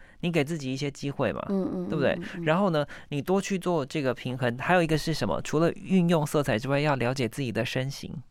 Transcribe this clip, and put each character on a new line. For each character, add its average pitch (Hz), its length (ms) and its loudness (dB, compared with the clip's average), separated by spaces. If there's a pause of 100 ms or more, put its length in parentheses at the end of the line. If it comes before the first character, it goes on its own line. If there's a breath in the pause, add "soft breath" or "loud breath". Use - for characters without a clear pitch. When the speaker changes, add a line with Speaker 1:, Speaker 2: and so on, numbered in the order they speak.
(200 soft breath)
Speaker 1:
你 170 120 -2
给 160 100 4
自 160 140 -4
己 131 160 -4
一 135 40 -4
些 143 140 -4
机 139 200 -6
会 135 220 0
嘛， - 160 -6
Speaker 2:
嗯， 196 260 0
嗯， 185 140 -4
Speaker 1:
对 165 80 -2
不 - 60 0
对？ 107 100 4
Speaker 2:
嗯， 170 100 -4
嗯， - 140 -8
嗯。 170 80 -6
Speaker 1:
然 160 140 2
后 202 120 2
呢， 147 140 0 (260 loud breath)
你 143 120 -4
多 190 180 2
去 190 180 -2
做 175 260 0
这 156 160 -4
个 131 120 2
平 123 240 -6
衡。 120 220 0
还 175 160 2
有 180 80 6
一 165 40 2
个 151 120 2
是 160 160 -2
什 123 120 -2
么？ 85 160 0
除 - 160 0
了 165 140 4
运 175 360 2
用 156 180 4
色 151 160 2
彩 123 160 2
之 131 100 -6
外， 139 120 2
要 147 160 2
了 123 180 0
解 123 140 0
自 - 120 -8
己 120 120 -2
的 113 120 0
身 131 260 -2
形。 - 220 -10 (180)